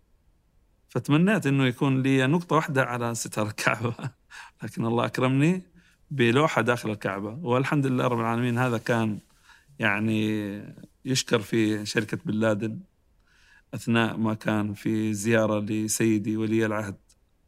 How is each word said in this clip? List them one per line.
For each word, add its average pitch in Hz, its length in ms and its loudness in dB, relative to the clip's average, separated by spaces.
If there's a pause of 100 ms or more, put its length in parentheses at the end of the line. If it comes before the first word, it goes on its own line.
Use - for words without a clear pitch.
(880)
فتمنيت 151 580 2
إنه 135 200 4
يكون 131 360 0
لي 135 240 4
نقطة 165 300 2
واحدة 139 280 2
على 120 300 -4
ستار 110 320 -4
الكعبة، 113 480 -2 (340)
<laughs> - 340 -20
لكن 113 240 -6
الله 117 200 0
أكرمني 139 560 2 (480)
بلوحة 127 520 4
داخل 117 280 0
الكعبة. 101 520 -6
والحمد 135 440 2
لله 131 200 0
رب 120 140 0
العالمين، 117 380 0
هذا 123 200 0
كان 110 400 0 (600)
يعني 107 840 0 (420)
يشكر 131 360 0
في 107 460 0
شركة 107 380 -2
بن 110 100 -4
لادن 110 460 0 (920)
أثناء 117 420 0
ما 110 180 0
كان 104 400 -2
في 110 400 -2
زيارة 107 460 2
لسيدي 107 760 0
ولي 110 300 2
العهد 107 300 -4 (520)